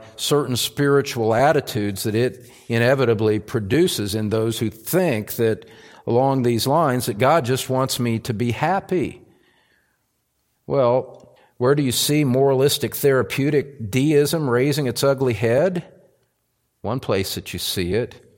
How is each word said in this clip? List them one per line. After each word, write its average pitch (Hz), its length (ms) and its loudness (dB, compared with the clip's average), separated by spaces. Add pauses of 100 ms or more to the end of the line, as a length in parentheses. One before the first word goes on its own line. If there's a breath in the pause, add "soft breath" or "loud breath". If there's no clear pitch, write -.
(160 loud breath)
certain 127 420 -2
spiritual 139 760 0
attitudes 113 720 0
that 107 120 -2
it - 340 -2 (180 loud breath)
inevitably 117 720 2
produces 110 760 -2
in 107 140 -2
those 110 300 -2
who 110 100 0
think 143 640 -2
that 110 320 -2 (400 loud breath)
along 131 380 2
these 117 240 0
lines 135 380 0
that 107 120 -4
God 135 280 2
just 123 240 -4
wants 131 300 -2
me 117 200 -2
to 117 140 -6
be 120 180 -2
happy. 175 680 -2 (1500 soft breath)
Well, 131 720 -2 (200 soft breath)
where 127 180 4
do 147 80 0
you 127 80 0
see 147 320 0
moralistic 135 720 2
therapeutic 135 960 0
deism 147 580 2
raising 135 380 0
its - 160 -4
ugly 135 300 2
head? 139 520 0 (960)
One 113 180 -4
place 98 360 -2
that - 180 -10
you 90 60 -6
see 90 340 -4
it 117 220 -2 (220)